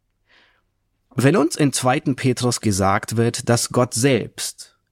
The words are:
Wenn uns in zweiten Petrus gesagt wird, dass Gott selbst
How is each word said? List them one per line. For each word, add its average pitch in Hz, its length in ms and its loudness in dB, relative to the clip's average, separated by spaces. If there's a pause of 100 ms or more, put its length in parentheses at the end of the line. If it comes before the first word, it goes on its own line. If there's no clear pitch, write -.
(1160)
Wenn 139 220 4
uns 294 180 0
in 143 160 2
zweiten 131 440 0
Petrus 123 440 -2
gesagt 98 560 0
wird, 117 320 -2
dass 117 220 2
Gott 123 240 0
selbst - 840 -4 (140)